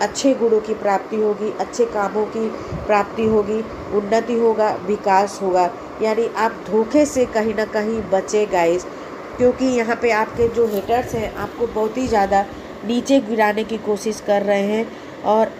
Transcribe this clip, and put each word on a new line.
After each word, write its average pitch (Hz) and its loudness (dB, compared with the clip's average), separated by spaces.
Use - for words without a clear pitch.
अच्छे 208 2
गुणों 214 2
की 214 -4
प्राप्ति 202 -2
होगी, 208 0
अच्छे 202 0
कामों 208 -2
की 226 -4
प्राप्ति 214 0
होगी, 220 2
उन्नति 226 0
होगा, 214 4
विकास 202 2
होगा। 180 2
यानी 220 0
आप 220 -2
धोखे 226 4
से 262 2
कहीं 220 0
ना 214 0
कहीं 214 -2
बचे 196 0
गाइस, 180 2
क्योंकि 247 2
यहाँ 240 2
पे 240 4
आपके 220 2
जो 226 2
हेटर्स 220 -2
हैं 214 -4
आपको 208 -6
बहुत 214 -2
ही 262 -2
ज़्यादा 202 4
नीचे 240 2
गिराने 214 0
की 220 -6
कोशिश 208 -4
कर 202 2
रहे 202 2
हैं 214 0
और 220 4